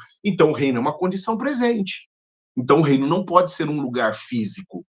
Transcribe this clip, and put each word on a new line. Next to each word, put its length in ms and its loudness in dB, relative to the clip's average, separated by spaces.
Então 260 4
o 40 0
reino 240 0
é 20 0
uma 160 -2
condição 420 -2
presente. 680 -2
Então 240 4
o 20 6
reino 240 4
não 180 0
pode 280 4
ser 160 -4
um 120 -2
lugar 340 -2
físico. 680 -8